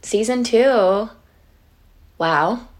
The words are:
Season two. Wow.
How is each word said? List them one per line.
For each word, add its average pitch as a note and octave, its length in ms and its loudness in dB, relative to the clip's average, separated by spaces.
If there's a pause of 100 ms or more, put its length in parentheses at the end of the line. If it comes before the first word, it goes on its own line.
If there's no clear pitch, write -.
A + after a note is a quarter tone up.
Season A#3+ 440 -2
two. A3+ 640 2 (1040)
Wow. E3 520 -2 (120)